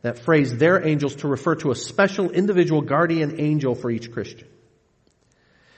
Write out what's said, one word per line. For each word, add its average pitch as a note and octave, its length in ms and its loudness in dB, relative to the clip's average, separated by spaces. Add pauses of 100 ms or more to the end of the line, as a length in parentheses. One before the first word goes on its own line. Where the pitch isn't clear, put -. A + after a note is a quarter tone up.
that A#2 160 -4
phrase, C#3+ 360 2
"their E3 320 4
angels," C#3+ 280 -2
to - 120 -8
refer C#3 280 0
to C#3+ 160 -2
a A#2 40 0
special F#3+ 540 -2
individual F3 520 2
guardian D#3 600 0
angel D3+ 320 0
for A#2+ 160 -6
each A2+ 220 -4
Christian. - 360 -10 (1300)